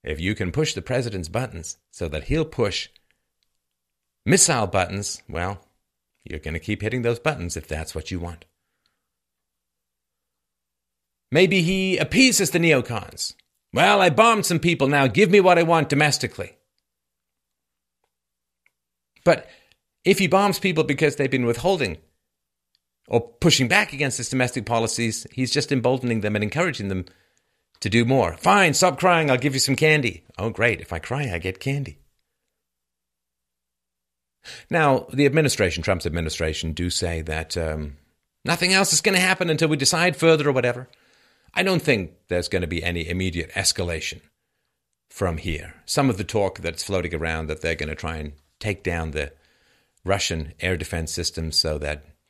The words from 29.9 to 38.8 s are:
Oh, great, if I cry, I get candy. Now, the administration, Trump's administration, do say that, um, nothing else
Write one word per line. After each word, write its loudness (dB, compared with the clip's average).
Oh, -2
great, 0
if -10
I -4
cry, -6
I -4
get -6
candy. -6
Now, 2
the 4
administration, 2
Trump's 0
administration, -4
do -2
say -4
that, -6
um, -6
nothing 0
else 4